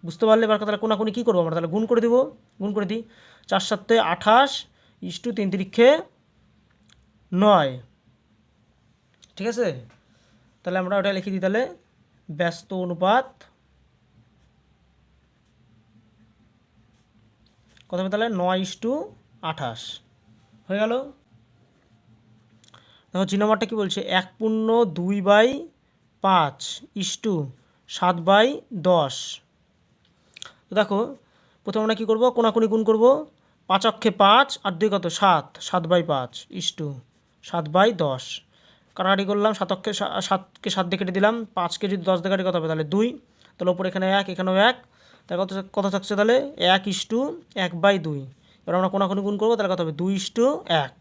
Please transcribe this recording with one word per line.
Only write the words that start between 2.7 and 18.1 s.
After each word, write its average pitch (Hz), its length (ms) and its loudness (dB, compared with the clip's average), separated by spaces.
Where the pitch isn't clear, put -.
করে 202 160 -4
দিই। 226 100 -6
চার 190 200 0
সাতে 220 260 0
আঠাশ 247 380 4
is 180 200 -10
to 240 140 -4
তিন 208 160 -2
তিরিখে 196 360 4
নয়, 185 400 6
ঠিক 196 180 -8
আছে? 226 160 -2
তাহলে 180 220 -4
আমরা 180 160 -4
ওটা 196 180 0
লিখে 190 160 -6
দিই 190 120 -4
তাহলে, 208 160 0
ব্যস্ত 170 400 -4
অনুপাত 185 440 0
কত 180 100 -6
হবে 190 140 -4